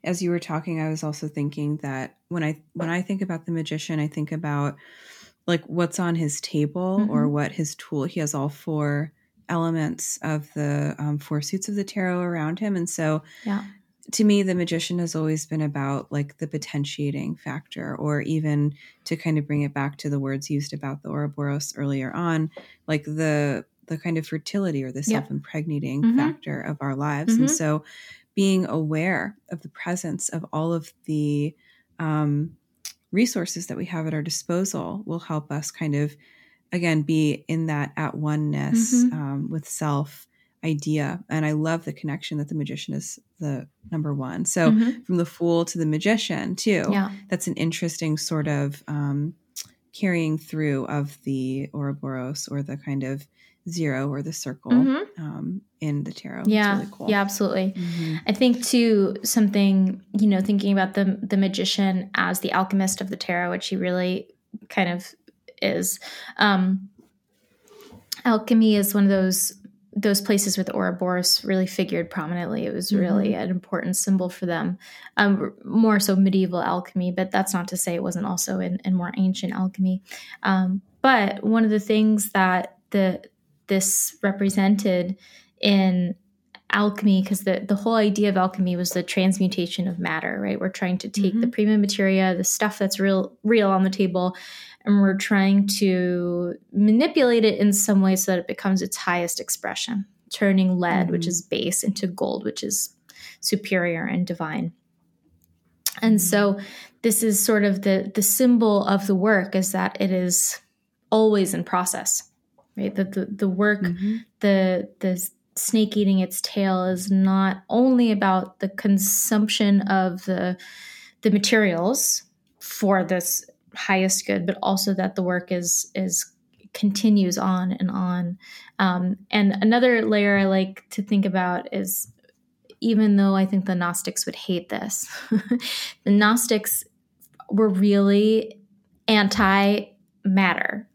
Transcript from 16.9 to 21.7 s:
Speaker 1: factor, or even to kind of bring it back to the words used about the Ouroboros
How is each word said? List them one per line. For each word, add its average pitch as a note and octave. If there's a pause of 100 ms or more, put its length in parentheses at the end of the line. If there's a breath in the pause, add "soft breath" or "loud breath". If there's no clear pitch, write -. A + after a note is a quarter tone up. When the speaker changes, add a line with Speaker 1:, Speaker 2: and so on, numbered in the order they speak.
Speaker 1:
factor, -
or D3
even D3+ (320 loud breath)
to E3+
kind D#3+
of D3
bring D3
it C#3+
back C#3+
to -
the C#3+
words C3+
used C#3+
about C#3+
the -
Ouroboros D3